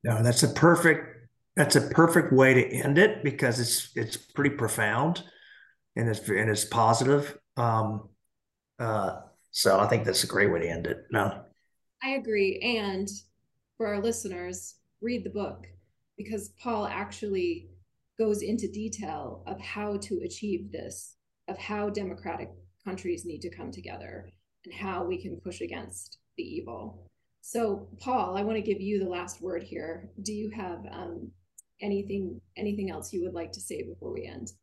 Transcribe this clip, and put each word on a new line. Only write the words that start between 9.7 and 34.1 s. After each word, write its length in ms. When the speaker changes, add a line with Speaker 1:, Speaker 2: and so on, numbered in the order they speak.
Speaker 1:
I 80
think 160
that's 200
a 40
great 240
way 80
to 80
end 180
it. 120
No. 320
Speaker 2:
I 80
agree. 500
And 480
for 120
our 120
listeners, 760
read 240
the 60
book, 360
because 340
Paul 260
actually 840
goes 240
into 260
detail 760
of 140
how 380
to 260
achieve 480
this, 440
of 100
how 320
democratic 600
countries 400
need 180
to 80
come 220
together 560
and 100
how 300
we 160
can 200
push 200
against 580
the 80
evil. 680
So, 480
Paul, 360
I 60
wanna 180
give 200
you 200
the 100
last 300
word 240
here. 460
Do 100
you 180
have, 420
um, 400
anything, 600
anything 340
else 220
you 100
would 120
like 180
to 80
say 240
before 280